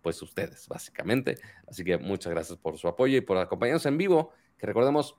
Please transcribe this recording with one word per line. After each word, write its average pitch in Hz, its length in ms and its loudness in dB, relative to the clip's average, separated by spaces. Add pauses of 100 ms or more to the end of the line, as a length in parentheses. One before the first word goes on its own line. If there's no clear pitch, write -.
Pues 85 200 -4
ustedes, - 460 -10
básicamente. 110 680 -4 (300)
Así 92 180 -12
que 87 140 2
muchas 90 340 -4
gracias 82 260 -4
por 78 200 -6
su - 100 -4
apoyo 131 280 2
y 123 40 6
por 95 180 0
acompañarnos 110 480 0
en 143 120 2
vivo, 170 340 2 (240)
que 104 100 -8
recordemos 139 520 2